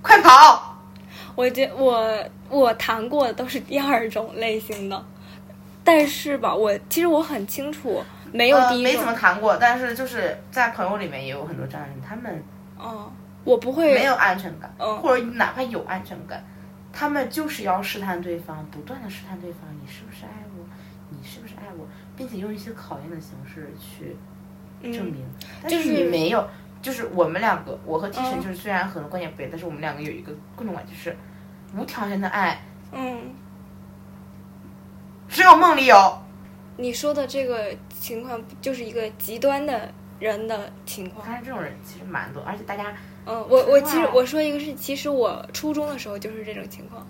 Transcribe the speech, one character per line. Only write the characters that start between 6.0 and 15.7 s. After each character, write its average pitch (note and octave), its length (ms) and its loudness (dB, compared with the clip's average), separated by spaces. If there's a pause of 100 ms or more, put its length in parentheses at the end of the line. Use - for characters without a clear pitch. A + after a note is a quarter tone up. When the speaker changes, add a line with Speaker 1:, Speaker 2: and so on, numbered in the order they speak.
Speaker 2:
是 C#4+ 320 -4
吧， A3 160 0
我， G#3 180 2 (160)
其 E4 140 0
实 F4 40 2
我 D#4+ 160 4
很 B3+ 240 -4
清 C#4 240 -8
楚， C4+ 320 -6 (300)
没 A#3 160 2
有 C#4+ 80 8 (140)
第 B3 100 0
一 - 40 0
种。 B3+ 80 4
Speaker 1:
呃， - 0 -
没 D4+ 40 2
怎 - 80 0
么 A#3 80 -2
谈 G3+ 260 2
过， G#3 200 4
但 A#3+ 200 4
是 B3 160 -4
就 B3+ 120 -6
是 F#3+ 320 -4 (120)
在 A#3+ 200 0
朋 F#3+ 200 -4
友 G#3 60 -2
里 G3 100 -6
面 C3+ 160 -10
也 C3+ 80 -10
有 C#3+ 140 -8
很 D#3+ 100 -10
多 C3 120 -8
这 C#3 100 -12
样 D3 60 -12
的 D3 100 -12
人， C3+ 80 -14
他 G3 160 -12
们 G3+ 260 -10 (360)
Speaker 2:
哦， A3 340 -12 (320)
我 B3 140 6
不 A#3+ 120 -4
会。 D4+ 220 4
Speaker 1:
没 B3+ 120 6
有 C4+ 100 4
安 F#3+ 240 2
全 F#3 200 -8
感， - 200 -16
Speaker 2:
嗯。 G#3+ 220 -4
Speaker 1:
或 C#4 140 4
者 B3 80 0
哪 A#3 300 -2
怕 B3+ 100 -6
有 A#3 220 -6